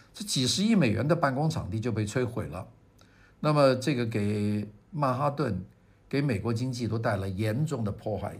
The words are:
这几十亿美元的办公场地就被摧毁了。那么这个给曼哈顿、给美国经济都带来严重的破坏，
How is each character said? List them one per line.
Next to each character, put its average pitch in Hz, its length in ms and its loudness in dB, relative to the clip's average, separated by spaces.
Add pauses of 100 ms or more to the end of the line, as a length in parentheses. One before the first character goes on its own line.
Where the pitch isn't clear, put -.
(120)
这 - 120 -10
几 127 220 0
十 180 160 2
亿 220 140 6
美 135 140 6
元 104 160 0
的 160 100 4
办 139 180 2
公 156 160 0
场 87 180 -4
地 107 120 -4
就 120 100 -2
被 104 160 0
摧 127 180 0
毁 104 220 -6
了。 80 220 -10 (720)
那 151 120 2
么 139 220 6
这 123 200 0
个 120 120 0
给 104 600 0 (240)
曼 131 260 0
哈 143 120 0
顿、 123 340 -2 (460)
给 139 140 0
美 127 160 0
国 117 140 -2
经 127 200 -2
济 117 160 -4
都 110 100 -2
带 110 180 0
来 95 120 -4
严 107 380 0
重 131 180 -4
的 98 80 -2
破 107 240 -6
坏， - 240 -6